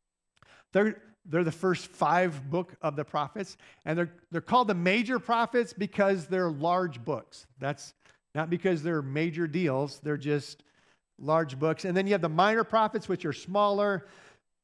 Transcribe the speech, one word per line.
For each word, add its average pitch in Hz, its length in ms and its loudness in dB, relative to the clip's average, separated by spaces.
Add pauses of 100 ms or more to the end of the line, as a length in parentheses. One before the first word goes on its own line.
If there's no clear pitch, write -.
(720)
They're, 208 280 2 (260)
they're 170 180 0
the 160 80 0
first 180 340 -2
five 156 640 0
book 175 320 -4
of 147 140 -4
the 147 80 -4
prophets, 156 520 -6 (280)
and 160 120 -2
they're, 170 160 -2 (200)
they're 165 80 -4
called 240 260 2
the 202 80 0
major 208 460 0
prophets 233 520 0
because 196 540 0
they're 180 240 0
large 160 540 -2
books. - 420 -8 (140)
That's 139 340 -6 (400)
not 160 160 -2
because 175 320 0
they're 160 200 -2
major 156 440 -2
deals, 143 560 0
they're 151 140 -2
just 143 480 -4 (560)
large 147 360 0
books. 160 280 0
And 180 120 -2
then 196 120 2
you 202 60 2
have 180 80 0
the 170 60 0
minor 208 360 4
prophets, 220 440 0
which 180 160 -2
are 151 80 -2
smaller, 202 760 0 (560)